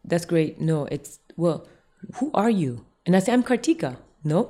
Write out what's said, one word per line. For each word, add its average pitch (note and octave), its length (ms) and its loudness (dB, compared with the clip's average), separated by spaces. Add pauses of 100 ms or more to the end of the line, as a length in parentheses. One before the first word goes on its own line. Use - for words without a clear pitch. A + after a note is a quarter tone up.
that's E3+ 200 -2
great." D#3+ 360 0
No, D#3 260 -2
it's, - 320 -10 (180)
"Well, E3 300 -2 (520)
who D4 160 -2
are G#3+ 160 2
you?" C3+ 340 -2 (220)
And F3 100 4
I F#3+ 40 4
say, A3+ 120 0
"I'm B3+ 100 6
Kartika." A#3 540 -2 (280)
"No, D3+ 140 2 (120)